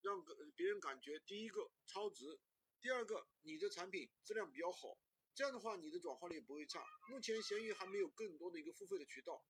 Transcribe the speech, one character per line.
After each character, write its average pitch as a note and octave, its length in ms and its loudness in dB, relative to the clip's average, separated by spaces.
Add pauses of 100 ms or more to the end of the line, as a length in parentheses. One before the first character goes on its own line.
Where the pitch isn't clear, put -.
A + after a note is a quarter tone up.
让 F#3+ 240 0
个， - 100 -12 (220)
别 F3 120 4
人 G#3 120 4
感 C#3 180 0
觉 C#3+ 280 -4
第 G#3 180 -2
一 A3+ 60 -2
个 G#3+ 200 0 (160)
超 G#3 220 2
值， - 320 -6 (400)
第 B3 100 2
二 B3 140 6
个 G#3+ 240 0 (140)
你 D#3 160 -4
的 F#3+ 100 4
产 F3+ 220 -2
品 E3 200 0 (140)
质 - 80 -4
量 G#3 180 2
比 C3 80 -8
较 E3+ 140 4
好， - 240 -8 (380)
这 C4+ 100 4
样 C#4 80 4
的 A#3+ 80 -4
话 G#3+ 160 0
你 D#3 140 -4
的 F3 100 -2
转 E3 160 0
化 F3 100 -6
率 E3+ 100 -2
也 D#3 40 -4
不 F3+ 140 -8
会 D3+ 100 -2
差。 C#3+ 180 -4 (280)
目 C4 100 -2
前 A3 220 4
闲 G#3 200 2
鱼 A3 120 2
还 F#3+ 100 -2
没 F#3+ 140 0
有 F#3 100 6
更 F#3+ 300 -4
多 E3+ 120 -4
的 E3+ 80 -4
一 D#3 40 -4
个 D#3 100 -6
付 G3+ 140 -10
费 F#3 120 2
的 D3 60 -2
渠 C3+ 160 -10
道 D#3+ 300 -4